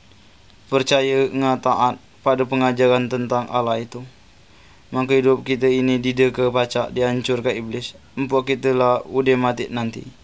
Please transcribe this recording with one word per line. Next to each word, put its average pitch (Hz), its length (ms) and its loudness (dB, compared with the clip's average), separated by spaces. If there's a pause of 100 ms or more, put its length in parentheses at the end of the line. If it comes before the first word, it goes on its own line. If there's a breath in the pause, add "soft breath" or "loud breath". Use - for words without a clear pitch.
(720)
Percaya 135 560 2
ngataat 127 720 0 (240)
pada 131 240 2
pengajaran 127 640 2
tentang 123 400 -2
Allah 117 320 -2
itu. 120 160 -14 (880 soft breath)
Maka 131 320 2
hidup 127 240 2
kita 131 240 0
ini 127 320 2
dideka 127 480 2
pacak 123 480 -2
dihancurkan 123 560 0
iblis. 113 400 -8 (240)
Empuk 131 320 -2
kita 131 240 0
lah 123 320 2
udah 131 320 2
mati 123 320 -2
nanti 117 320 -6 (240)